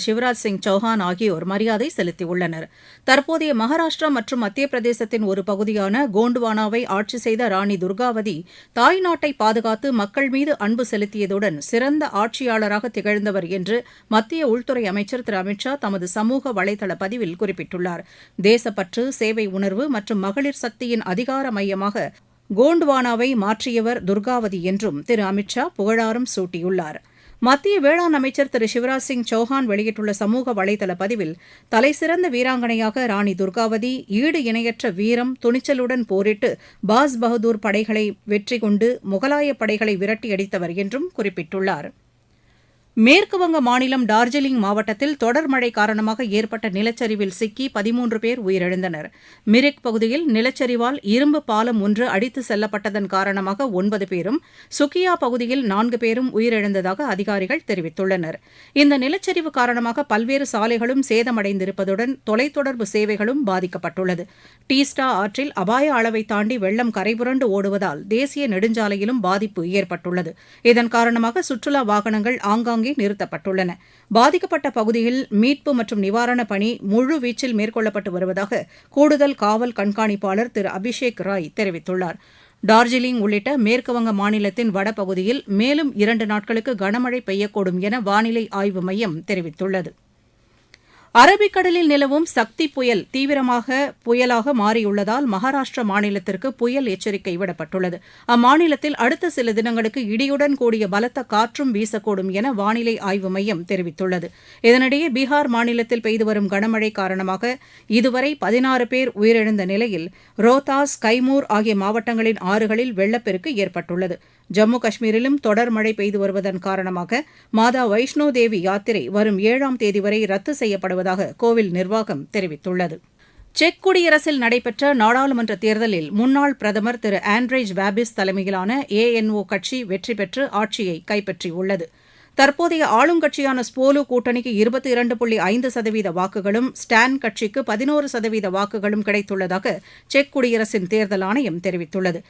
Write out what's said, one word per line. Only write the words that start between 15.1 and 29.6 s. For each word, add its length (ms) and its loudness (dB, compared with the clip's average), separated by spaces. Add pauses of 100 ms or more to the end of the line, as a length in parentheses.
திரு 140 -4
அமித் 220 -4
ஷா 160 -4
தமது 320 -4
சமூக 460 -2
வலைதள 420 -2
பதிவில் 440 -6
குறிப்பிட்டுள்ளார். 640 -6 (400)
தேசப்பற்று, 640 0
சேவை 400 -2
உணர்வு 420 -2
மற்றும் 300 -2
மகளிர் 460 -2
சக்தியின் 360 -4
அதிகார 500 -4
மையமாக 600 -4 (460)
கோண்டுவானாவை 800 4
மாற்றியவர் 680 0
துர்காவதி 580 -2
என்றும் 420 -2
திரு 200 2
அமித் 240 -2
ஷா 280 -2
புகழாரம் 500 0 (100)
சூட்டியுள்ளார். 600 -4 (440)
மத்திய 400 4
வேளாண் 340 4
அமைச்சர் 360 0
திரு 240 0
சிவராஜ் 340 -2
சிங் 240 -2
சௌஹான் 320 0